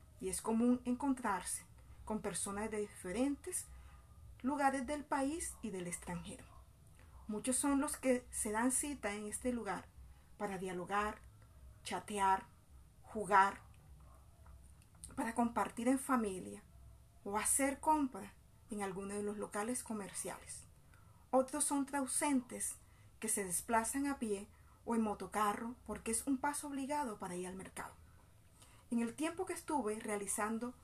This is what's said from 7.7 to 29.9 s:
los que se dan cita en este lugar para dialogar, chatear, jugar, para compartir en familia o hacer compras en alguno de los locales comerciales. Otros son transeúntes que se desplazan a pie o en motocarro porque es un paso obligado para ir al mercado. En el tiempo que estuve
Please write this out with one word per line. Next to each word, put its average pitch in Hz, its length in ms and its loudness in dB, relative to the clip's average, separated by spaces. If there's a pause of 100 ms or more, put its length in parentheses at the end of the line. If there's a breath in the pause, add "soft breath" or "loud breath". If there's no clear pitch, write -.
los 294 160 0
que 247 340 2
se - 220 -2
dan 233 180 4
cita 254 440 0
en 208 120 -6
este 247 260 -2
lugar 202 340 -4 (520 soft breath)
para 196 200 -2
dialogar, 190 600 0 (640)
chatear, 190 600 2 (580)
jugar, 196 580 6 (1600)
para 233 180 -2
compartir 233 540 2
en 262 100 6
familia 208 640 -2 (640)
o 202 140 0
hacer 269 420 4
compras 277 500 2 (400)
en 208 120 -4
alguno 196 320 -4
de 208 80 -2
los 208 160 -2
locales 208 440 -2
comerciales. - 800 -8 (680 soft breath)
Otros 262 340 4
son 277 220 2
transeúntes 262 920 0 (420 soft breath)
que 220 100 -4
se 208 160 2
desplazan 233 640 2
a 277 120 -2
pie 208 280 -2 (380 soft breath)
o 226 100 0
en 226 80 4
motocarro 208 720 0 (120)
porque 214 260 -4
es - 140 -2
un 269 120 2
paso 294 300 -2
obligado 277 500 -2
para 180 160 -6
ir 180 140 -4
al 185 80 -8
mercado. - 380 -10 (960 loud breath)
En 233 100 2
el 233 140 -2
tiempo 339 320 -2
que 349 80 -4
estuve 220 440 -2